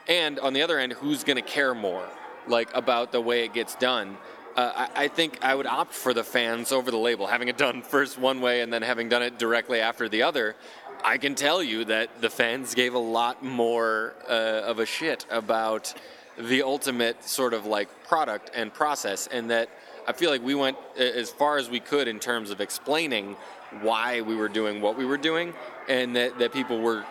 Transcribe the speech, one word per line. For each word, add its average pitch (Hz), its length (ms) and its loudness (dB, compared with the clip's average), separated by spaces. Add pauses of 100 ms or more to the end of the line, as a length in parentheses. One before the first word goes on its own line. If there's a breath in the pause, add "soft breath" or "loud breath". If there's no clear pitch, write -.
and 160 320 2
on 135 140 2
the 135 80 4
other 165 180 2
end, 127 140 0
who's 135 300 -2
gonna 135 180 2
care 139 320 2
more, 95 340 -2 (400)
like, 117 260 2
about 120 380 2
the 123 80 2
way 120 240 2
it 113 100 -4
gets 117 220 -2
done, 110 420 0 (380 loud breath)
uh, 123 400 2
I, 139 80 0
I 147 60 4
think 160 340 0
I 131 100 4
would 135 140 0
opt 135 260 -2
for - 200 0
the 117 100 0
fans 117 480 0
over 127 180 2
the 117 80 2
label. 110 300 2
Having 120 220 0
it 123 80 -4
done 127 240 2
first 135 360 0
one 131 220 2
way 123 220 2
and 117 100 -4
then 117 100 0
having 117 280 0
done 120 120 4
it 120 160 -2
directly 117 440 2
after 117 260 0
the 110 160 2
other, 131 320 2 (480 loud breath)
I 113 140 4
can 139 180 -2
tell 143 260 2
you 113 240 -2
that 110 360 -2
the 113 80 4
fans 120 440 0
gave 123 200 4
a 127 60 0
lot 117 440 0
more, 117 720 0 (140)
uh, 110 360 0
of 110 140 0
a 113 60 2
shit 151 440 -4
about 110 640 0 (440 loud breath)
the 123 240 2
ultimate 127 600 0
sort 127 300 0
of, 107 120 -2
like, 104 240 0 (160)
product 151 480 0
and 113 200 -4
process, 139 540 -2
and 117 240 -4
that 117 180 2 (380 loud breath)
I 120 60 0
feel 160 180 0
like 131 100 0
we 131 140 0
went 135 220 2 (200)
a-, 123 200 2
as 113 120 -2
far 147 280 2
as 127 120 -2
we 120 120 -2
could 143 260 2
in 110 120 -4
terms 113 320 -2
of 98 100 -4
explaining 117 720 -2 (460 loud breath)
why 113 400 2
we 110 140 -2
were 107 120 2
doing 104 320 -2
what 104 180 2
we 131 80 -2
were 139 120 0
doing, 160 360 0 (360 loud breath)
and 127 260 2
that, 123 240 2
that 117 140 2
people 123 260 0
were, 113 320 2